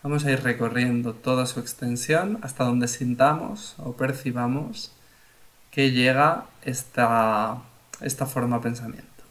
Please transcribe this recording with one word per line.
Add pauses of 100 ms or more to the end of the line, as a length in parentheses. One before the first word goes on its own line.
Vamos
a
ir
recorriendo
toda
su
extensión
hasta
donde
sintamos
o
percibamos (800)
que
llega (160)
esta, (380)
esta
forma
pensamiento.